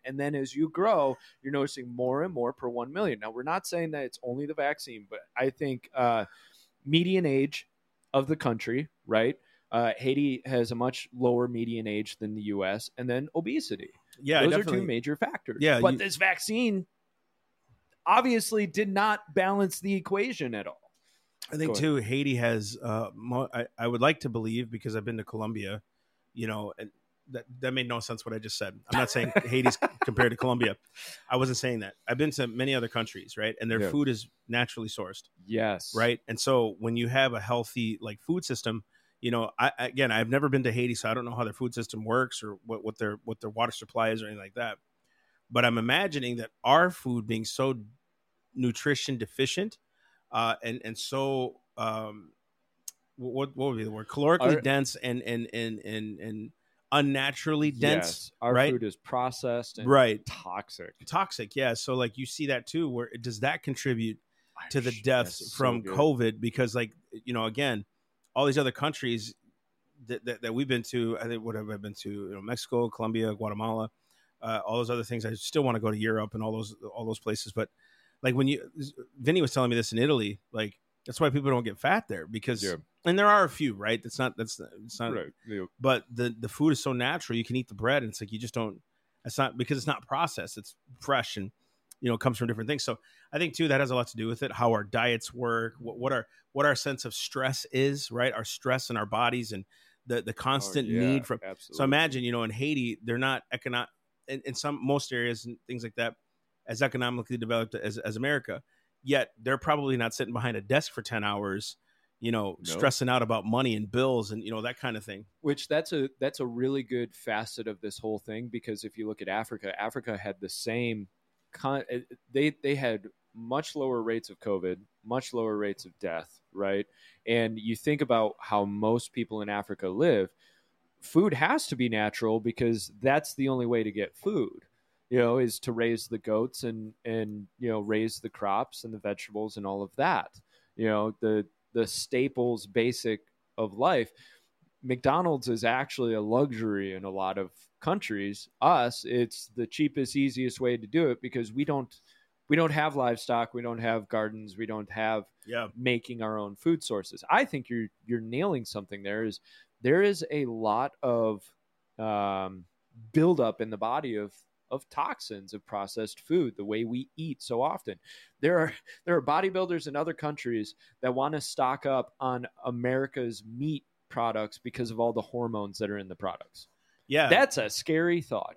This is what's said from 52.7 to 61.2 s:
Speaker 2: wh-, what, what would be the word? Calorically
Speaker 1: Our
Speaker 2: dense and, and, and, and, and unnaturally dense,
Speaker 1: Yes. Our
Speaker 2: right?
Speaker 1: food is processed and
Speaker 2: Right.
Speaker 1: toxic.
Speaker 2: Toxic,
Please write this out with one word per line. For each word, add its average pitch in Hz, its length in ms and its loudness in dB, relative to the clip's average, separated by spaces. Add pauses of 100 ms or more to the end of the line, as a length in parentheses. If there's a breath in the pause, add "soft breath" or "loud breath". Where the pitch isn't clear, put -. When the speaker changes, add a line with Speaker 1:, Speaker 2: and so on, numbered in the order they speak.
Speaker 2:
wh-, 131 60 -14 (120)
what, 135 220 -4
what 131 140 0
would 120 80 -2
be 110 60 -4
the 107 80 -6
word? 110 160 -10
Calorically 147 340 4 (140)
Speaker 1:
Our 156 60 2
Speaker 2:
dense 139 340 2
and, 123 260 -2
and, 117 320 -4
and, 113 260 -4
and, 107 400 -8
and 107 320 -10 (400)
unnaturally 143 800 2
dense, 131 340 2
Speaker 1:
Yes. - 260 -8 (100)
Our 120 120 4
Speaker 2:
right? 135 200 6
Speaker 1:
food 113 100 0
is 101 120 -4
processed 123 840 -4
and 113 100 -6
Speaker 2:
Right. 127 380 8
Speaker 1:
toxic. - 680 -10 (120)
Speaker 2:
Toxic, 165 500 -4